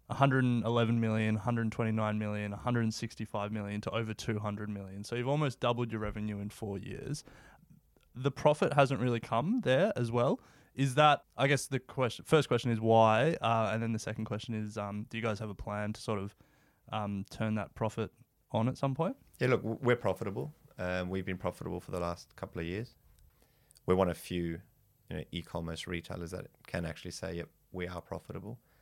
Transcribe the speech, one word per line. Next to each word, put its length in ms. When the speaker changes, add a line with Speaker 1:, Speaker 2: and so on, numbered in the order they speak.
Speaker 1:
a 60
hundred 300
and 200
eleven 360
million, 360
a 20
hundred 340
twenty-nine 460
million, 340
a 40
hundred 260
and 100
sixty-five 580
million 300
to 100
over 220
two 260
hundred 300
million. 340
So 140
you've 120
almost 300
doubled 320
your 100
revenue 380
in 120
four 280
years. 460
The 160
profit 440
hasn't 260
really 200
come 440
there 320
as 160
well. 280
Is 220
that, 280
I 120
guess 180
the 140
question, 460
first 200
question 240
is 100
why? 600
Uh, 320
and 100
then 100
the 60
second 260
question 300
is, 220
um, 340
do 60
you 60
guys 160
have 120
a 40
plan 380
to 80
sort 180
of, 180
um, 380
turn 260
that 180
profit 360
on 160
at 80
some 180
point? 220
Speaker 2:
Yeah, 80
look, 140
w-, 200
we're 140
profitable. 560
Um, 300
we've 180
been 120
profitable 420
for 100
the 100
last 360
couple 240
of 60
years. 280
We're 100
one 120
of 80
few, 440
you 60
know, 140
e-commerce 560
retailers 440
that 160
can 200
actually 240
say, 240
"Yep, 140
we 140
are 140
profitable." 580